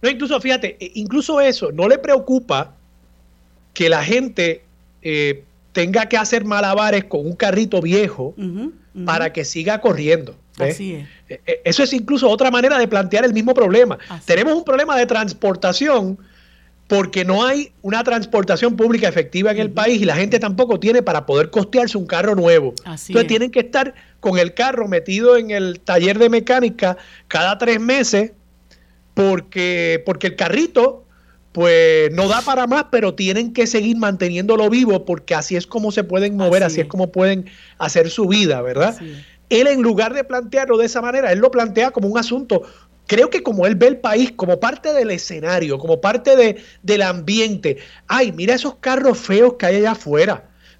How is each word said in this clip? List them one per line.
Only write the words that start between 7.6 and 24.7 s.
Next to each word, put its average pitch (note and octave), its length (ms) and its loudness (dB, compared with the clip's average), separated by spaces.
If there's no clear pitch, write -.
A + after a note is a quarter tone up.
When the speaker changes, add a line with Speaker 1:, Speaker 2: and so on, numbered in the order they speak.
Speaker 1:
viejo E3+ 560 -2
Speaker 2:
Ujú, G3+ 340 -10
ujú. F#3 100 -12
Speaker 1:
para E3 300 -2
que D#3 100 -6
siga G3+ 380 -6
corriendo, D3+ 520 0
¿ves? C#3 200 -2
Speaker 2:
Así F#3+ 180 -10
es. D3 140 -14
Speaker 1:
E-, - 160 -16
e-, E3 200 -4
eso F3 180 0
es C4 100 0
incluso B3 380 0
otra B3+ 200 2
manera B3+ 280 2
de A#3 100 0
plantear G3+ 380 0
el A#3 80 0
mismo A3 180 0
problema. A#3+ 460 4
Speaker 2:
Así E3+ 160 -14
Speaker 1:
Tenemos G#3+ 300 2
Speaker 2:
es. E4 60 0
Speaker 1:
un E4+ 40 -12
problema C#4+ 320 0
de B3 80 2
transportación G3+ 1120 -2
porque F#3+ 400 0
no G3 180 2
hay C#4 280 -2
una G#3+ 200 -4
transportación A3+ 720 0
pública A3+ 300 2
efectiva F3 440 0
en G#3 80 -2
el A3 80 -2
Speaker 2:
Ujú. - 80 -8
Speaker 1:
país A3 260 2
y G3+ 60 2
la D#3 100 0
gente G#3 220 0
tampoco G#3+ 420 0
tiene A#3 220 2
para D3+ 240 -4
poder D3+ 240 0
costearse A3+ 480 0
un F3+ 80 -8
carro F#3 280 0
nuevo. E3 380 4
Speaker 2:
Así E3+ 260 -14
Speaker 1:
Entonces A3+ 120 4
Speaker 2:
es. D#3+ 40 -8
Speaker 1:
tienen A3+ 220 0
que B3 100 0
estar C4+ 320 -2
con F#3 180 0
el F3 160 2
carro A#3 340 -2